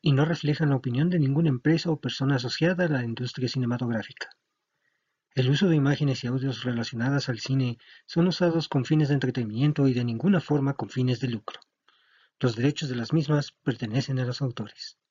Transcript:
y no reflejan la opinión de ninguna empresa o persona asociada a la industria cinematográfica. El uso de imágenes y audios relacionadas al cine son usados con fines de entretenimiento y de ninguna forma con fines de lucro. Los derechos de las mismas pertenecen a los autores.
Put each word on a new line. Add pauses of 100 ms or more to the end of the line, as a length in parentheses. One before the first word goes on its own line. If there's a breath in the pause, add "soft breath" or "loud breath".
y
no
reflejan
la
opinión
de
ninguna
empresa
o
persona
asociada
a
la
industria
cinematográfica. (1040)
El
uso
de
imágenes
y
audios
relacionadas
al
cine (260 loud breath)
son
usados
con
fines
de
entretenimiento
y
de
ninguna
forma
con
fines
de
lucro. (800 soft breath)
Los
derechos
de
las
mismas (100)
pertenecen
a
los
autores. (120)